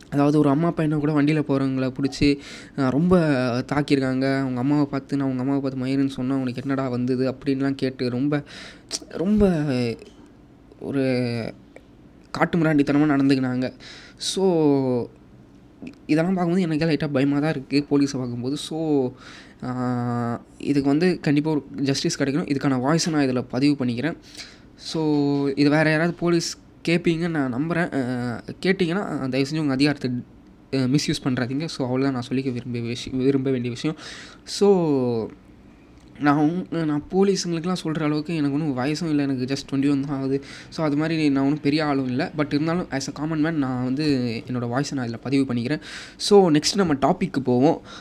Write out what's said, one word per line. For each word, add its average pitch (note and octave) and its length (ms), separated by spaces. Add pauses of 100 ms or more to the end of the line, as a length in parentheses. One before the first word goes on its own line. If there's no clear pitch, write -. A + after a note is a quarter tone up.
அதாவது C#3+ 300
ஒரு D3 100
அம்மா E3 220
பையனை D#3 300
கூட D3 200
வண்டியில D3+ 140
போறவங்கள C3+ 640
பிடிச்சி, C#3 380 (420)
ஆ, C3 100
ரொம்ப F3 300 (540)
தாக்கியிருக்காங்க. C3+ 680
அவங்க C3 200
அம்மாவை D3 260
பார்த்து, C#3 320
நான் C#3 100
உங்க B2+ 140
அம்மாவை C#3 200
பார்த்து C3 240
மயிருன்னு C3+ 240
சொன்னா C3 260
உனக்கு B2+ 260
என்னடா C3+ 280
வந்தது B2 420
அப்படின்லாம் C3+ 440
கேட்டு C3 340
ரொம்ப, C#3+ 340 (640)
ரொம்ப F#3 560 (1120)
ஒரு C3+ 240 (1300)
காட்டு E3+ 260
மிராண்டித்தனமா D3+ 540
நடந்துக்கினாங்க. C3 600 (440)
So, - 280 (1600)
இதெல்லாம் D#3+ 280
பார்க்கும்போது F3+ 280
எனக்கு D#3+ 240
லைட்டா D3+ 260
பயமா C#3+ 280
தான் D#3 100
இருக்கு C#3+ 400
போலீஸை C#3+ 240
பார்க்கும்போது. B2+ 440
So, D3+ 540 (520)
ஆ, A#2+ 800 (160)
இதுக்கு C#3 320
வந்து E3 300
கண்டிப்பா D3+ 320
ஒரு C#3+ 120 (120)
ஜஸ்டிஸ் C#3 440
கிடைக்கணும். C#3+ 280
இதுக்கான C3+ 320
வாய்ஸை D#3+ 300
நான் D3 180
இதுல B2 220
பதிவு C#3 360
பண்ணிக்கிறேன். B2 320 (580)
So, - 280 (520)
இது C#3+ 140
வேற D#3 200
யாராவது E3 300
போலீஸ் E3+ 380 (300)
கேட்பீங்கன்னு E3+ 400
நான் C#3 280
நம்புறேன். D#3+ 480
ஆ, B2 380 (200)
கேட்டீங்கன்னா, E3+ 680
தயவு C3+ 220
செஞ்சு D#3 80
உங்க D3 140
அதிகாரத்தை, C3+ 380 (640)
ஆ, - 20
மிஸ்யூஸ் C3+ 460
பண்றாதீங்க. C3 420
So, D3 220
அவ்வளவுதான் C3+ 260
நான் B2 240
சொல்லிக்க C3 160
விரும்பிய A#2+ 300
விஷயம், A#2+ 360
விரும்ப C3+ 320
வேண்டிய A#2+ 220
விஷயம். D3+ 220 (480)
So, C#3+ 840 (920)
நான் D3 180
உங்-, E3 480
நான் D3 260
போலீஸுங்களுக்குலாம் F#3 720
சொல்ற D#3+ 200
அளவுக்கு D3+ 320
எனக்கு C#3+ 200
ஒன்றும் D3 220
வயசும் D3+ 320
இல்லை. C#3+ 160
எனக்கு C3 200
just C3+ 300
twenty-one C#3 300
தான் D3 120
ஆகுது. C3+ 260 (260)
So, D#3+ 160
அது C#3+ 120
மாதிரி D#3 320
நான் C3+ 140
ஒன்றும் D3 180
பெரிய D3+ 240
ஆளும் C3+ 220
இல்லை. B2+ 180 (120)
But D3+ 80
இருந்தாலும், E3 460
as C3+ 180
a C#3 40
common D#3 320
man, E3 60
நான் C3 320
வந்து B2+ 640
என்னோட B2 180
வாய்ஸை C3 280
நான் B2 160
இதுல A2+ 120
பதிவு C3+ 320
பண்ணிக்கிறேன். A#2+ 260 (380)
So, F#3+ 340
நெக்ஸ்ட் D3+ 240
நம்ம F#3 180
டாபிக்கு D3 500
போவோம். B2 380 (200)